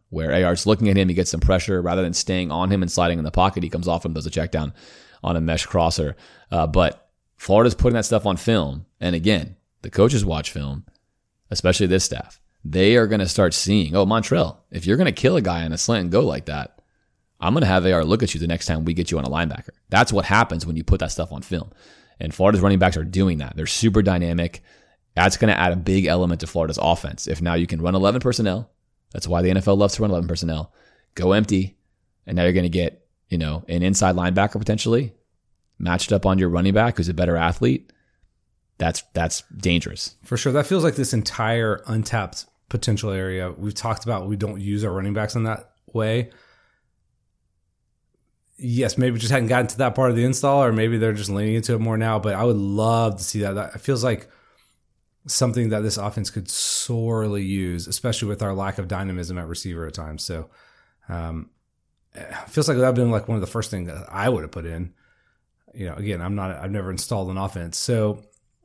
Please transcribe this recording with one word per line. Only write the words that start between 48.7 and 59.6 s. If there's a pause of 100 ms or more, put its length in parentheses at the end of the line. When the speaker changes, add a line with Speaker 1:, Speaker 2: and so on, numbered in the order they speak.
Speaker 2:
maybe
we
just
hadn't
gotten
to
that
part
of
the
install,
or
maybe
they're
just
leaning
into
it
more
now.
But
I
would
love
to
see
that.
That
feels
like (960)
something
that
this
offense
could
sorely
use,
especially
with
our
lack
of
dynamism
at
receiver